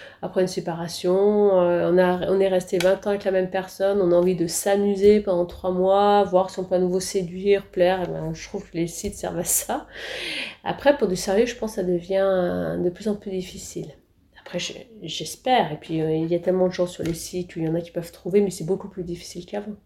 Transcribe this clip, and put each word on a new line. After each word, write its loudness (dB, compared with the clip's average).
Après -2
une 2
séparation, 2
euh, 2
on 4
a, 2
on 2
est 4
resté 0
vingt 2
ans 0
avec -2
la 2
même 2
personne, 0
on 4
a 6
envie 4
de -2
s'amuser 4
pendant 0
trois -6
mois, 6
voir 2
si -8
on -2
peut -4
à 4
nouveau 2
séduire, 0
plaire, 2
eh -8
ben, -6
je -14
trouve -10
que -10
les -2
sites -8
servent -6
à -4
ça. -4
Après, 2
pour 0
du -2
sérieux, 2
je -8
pense -6
que -10
ça -4
devient 0
de 2
plus -8
en -2
plus -12
difficile. -10
Après, -10
je, -8
j'espère. -2
Et -8
puis, -4
euh, 0
il -2
y 2
a 2
tellement 2
de -2
gens 0
sur -10
les -4
sites -10
où -6
il -2
y 0
en 0
a -2
qui -14
peuvent -8
trouver, 0
mais 0
c'est -10
beaucoup -4
plus -10
difficile -12
qu'avant. -10